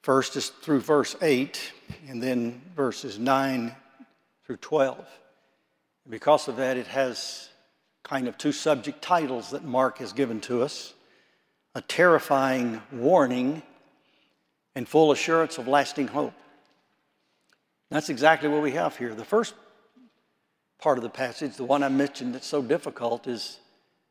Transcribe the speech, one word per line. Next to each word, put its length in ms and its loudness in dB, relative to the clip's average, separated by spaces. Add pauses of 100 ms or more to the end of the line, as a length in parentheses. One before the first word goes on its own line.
First 340 2
is 140 -6
through 300 0
verse 400 2
eight, 520 0 (340)
and 160 -10
then 400 -4 (140)
verses 420 -4
nine 560 0 (720)
through 140 -10
twelve. 460 0 (1040)
Because 380 2
of 100 -6
that, 200 -2
it 100 -6
has 640 -4 (540)
kind 240 -4
of 100 -10
two 140 0
subject 500 -2
titles 480 0
that 140 -10
Mark 340 2
has 140 -10
given 300 -2
to 200 -2
us, 320 -6 (800)
a 80 -8
terrifying 1000 2 (120)
warning 720 2 (1120)
and 120 -8
full 220 6
assurance 480 0
of 80 -10
lasting 400 2
hope. 280 -4 (1600)
That's 180 -4
exactly 400 4
what 140 2
we 100 -2
have 240 -2
here. 200 -8
The 80 -10
first 300 0 (1200)
part 180 2
of 60 -4
the 80 -8
passage, 460 -6
the 80 -8
one 180 2
I 60 0
mentioned 480 -2
that's 100 -14
so 160 -2
difficult, 640 -4
is, 320 -8 (520)